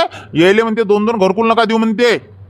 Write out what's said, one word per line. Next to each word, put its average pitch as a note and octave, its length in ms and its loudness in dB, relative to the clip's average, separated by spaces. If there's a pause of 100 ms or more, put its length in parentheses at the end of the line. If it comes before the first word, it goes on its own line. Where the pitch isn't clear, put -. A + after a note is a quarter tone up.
(340)
यायले F#3 280 4
म्हणते A3+ 220 -2
दोन G#3 220 0
दोन A#3 120 -2
घरकुल F#3+ 320 0
नका A3+ 140 2
देऊ A3+ 140 0
म्हणते, A3+ 340 0 (380)